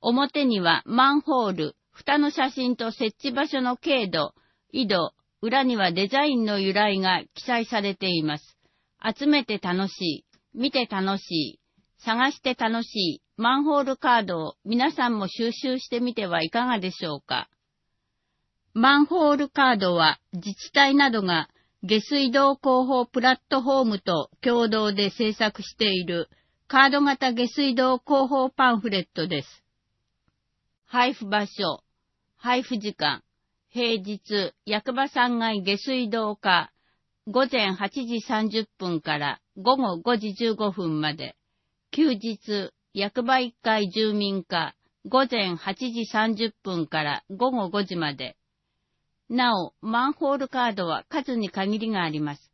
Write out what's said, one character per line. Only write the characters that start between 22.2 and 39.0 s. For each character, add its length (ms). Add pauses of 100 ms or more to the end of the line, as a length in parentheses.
道 240
広 320
報 180
プ 140
ラ 160
ッ 20 (100)
ト 140
フ 160
ォ 40
ー 20
ム 160
と 300 (100)
共 280
同 240
で 180
制 240
作 280
し 140
て 180
い 100
る 240 (380)
カ 200
ー 40
ド 100
型 320
下 140
水 300
道 220
広 300
報 220
パ 220
ン 80
フ 100
レ 100
ッ 140
ト 140
で 140
す。 220 (1200)
配 280
布 160
場 180
所、 380 (520)
配 260
布 160
時 160
間、 280 (480)
平 320
日、 520 (100)
役 300
場 140
三 300
階 220
下 160
水 320
道 280
課、 360 (540)
午 260
前 220
八 320
時 160
三 260
十 160 (140)
分 240